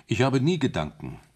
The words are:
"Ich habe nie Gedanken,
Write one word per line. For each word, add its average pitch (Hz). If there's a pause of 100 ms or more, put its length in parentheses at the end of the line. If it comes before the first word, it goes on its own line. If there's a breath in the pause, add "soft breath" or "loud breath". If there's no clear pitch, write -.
"Ich 113
habe 131
nie 160
Gedanken, 76 (160)